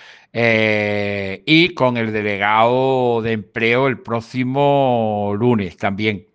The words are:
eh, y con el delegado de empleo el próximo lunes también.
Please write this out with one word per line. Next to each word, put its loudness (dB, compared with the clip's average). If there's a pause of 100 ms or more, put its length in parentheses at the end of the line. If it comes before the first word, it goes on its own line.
(340)
eh, 0
y 4
con 0
el -2
delegado 2
de -2
empleo 0
el -2
próximo -2
lunes 0
también. -2